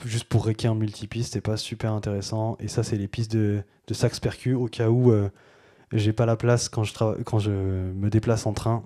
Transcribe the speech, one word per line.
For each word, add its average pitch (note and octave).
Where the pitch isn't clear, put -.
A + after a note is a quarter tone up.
juste A#2
pour G#2+
réquer A2+
en A2+
multipiste, A2
c'est G2+
pas A2
super A2
intéressant. G#2+
Et A2
ça, A#2
c'est G#2+
les G2+
pistes A2
de, G#2
de A2
sax -
percu, -
au B2
cas A2+
où, B2
euh, G2+
j'ai A2
pas A2+
la A2+
place A#2+
quand A2
je G#2
trava-, A2
quand A2+
je G#2
me F#2+
déplace A2
en G#2+
train A2+